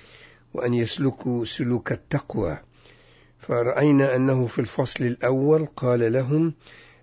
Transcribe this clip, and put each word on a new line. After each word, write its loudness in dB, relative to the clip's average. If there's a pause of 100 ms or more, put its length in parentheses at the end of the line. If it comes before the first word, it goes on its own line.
(540)
وأن -2
يسلكوا -2
سلوك -4
التقوى. -4 (800)
فرأينا 2
أنه 2
في -4
الفصل -4
الأول 2
قال 0
لهم 0 (500)